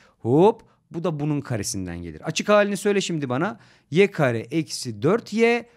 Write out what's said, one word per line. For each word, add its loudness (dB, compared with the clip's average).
Hop. 4
Bu -6
da -2
bunun -2
karesinden -6
gelir. -12
Açık -6
halini 4
söyle 0
şimdi -4
bana. -4
Y 4
kare 0
eksi -6
dört 0
y 2